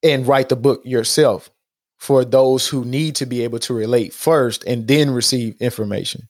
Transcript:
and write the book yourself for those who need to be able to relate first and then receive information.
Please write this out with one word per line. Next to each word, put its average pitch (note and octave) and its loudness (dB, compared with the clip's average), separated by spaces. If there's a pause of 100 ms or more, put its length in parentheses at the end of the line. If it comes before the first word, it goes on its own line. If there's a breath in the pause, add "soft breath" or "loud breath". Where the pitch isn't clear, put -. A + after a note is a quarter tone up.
and C3+ 2
write C3+ 2
the C3+ 2
book B2+ 0
yourself A#2+ 0 (480)
for C3 2
those C3 2
who C3 -4
need C#3 -4
to C#3 -4
be B2 -4
able A#2 -4
to - -6
relate A2+ 0
first C#3 0
and A#2 -4
then C#3+ 2
receive A#2+ -2
information. A2 -6